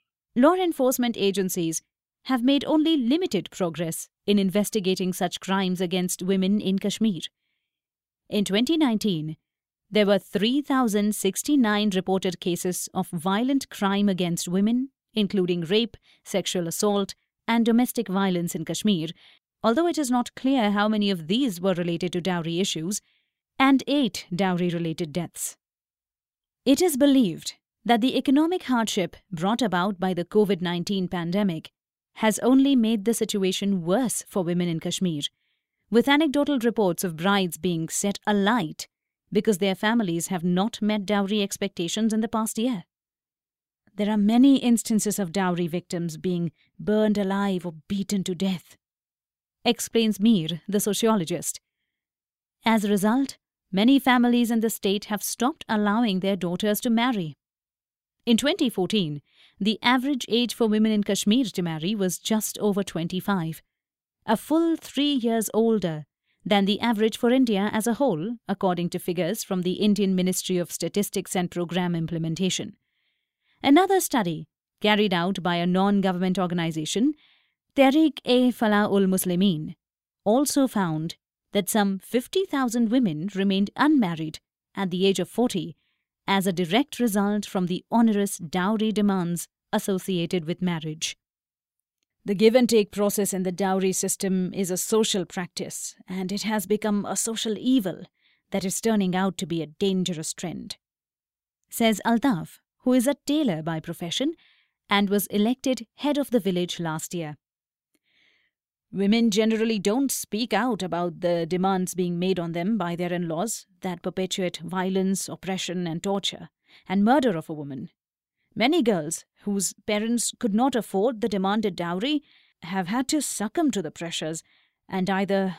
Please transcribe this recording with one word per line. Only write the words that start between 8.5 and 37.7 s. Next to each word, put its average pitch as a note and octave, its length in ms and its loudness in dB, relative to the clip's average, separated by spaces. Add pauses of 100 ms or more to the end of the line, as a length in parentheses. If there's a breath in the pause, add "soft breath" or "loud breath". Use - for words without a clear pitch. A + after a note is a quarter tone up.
nineteen, G3+ 600 0 (540)
there G3+ 160 2
were G3 120 4
three A3+ 420 -2
thousand G#3+ 540 0
sixty-nine G#3+ 760 0
reported F#3 500 -2
cases F3+ 520 -4
of F#3 160 -4
violent G#3 600 -2
crime G3+ 400 0
against F3 380 -2
women, A3 420 0 (240)
including F#3 480 0
rape, G#3+ 340 0 (280 soft breath)
sexual F3 440 -4
assault, G3+ 460 0 (340)
and A#3 160 2
domestic A#3 420 2
violence F#3 480 0
in D#3+ 100 -6
Kashmir, E3 440 -2 (540 soft breath)
although A#3 260 2
it D#4+ 100 -2
is C4+ 120 -2
not B3 260 -2
clear C4 340 2
how G#3 160 2
many G#3 240 2
of E3 160 -4
these G#3 340 0
were F#3 140 0
related E3+ 380 -2
to F3+ 80 -2
dowry E3+ 400 -2
issues, F#3+ 400 -4 (580)
and C#4 300 6
eight C4+ 440 0
dowry-related E3+ 800 -2
deaths. - 440 -8 (1080)
It C4+ 160 4
is E4+ 160 2
believed A#3+ 580 2 (300)
that A#3 160 2
the B3 160 0
economic D4+ 480 2
hardship G#3+ 520 -2 (160)
brought F#3+ 300 -2
about F#3 360 0
by F#3 160 -2
the E3+ 100 -4
covid G3+ 360 2
nineteen F3 480 -2
pandemic F3 640 -2 (420)
has A3 240 0
only C4+ 380 4
made A3 280 2
the A#3 100 2
situation G3 680 -2
worse G3 460 0
for F#3+ 160 -2
women F3 240 0
in E3 100 -2
Kashmir, E3+ 440 -4 (680)
with A#3 180 4
anecdotal C#4+ 520 2
reports G#3 420 0
of E3+ 140 -4
brides F#3+ 420 0
being E3 300 -2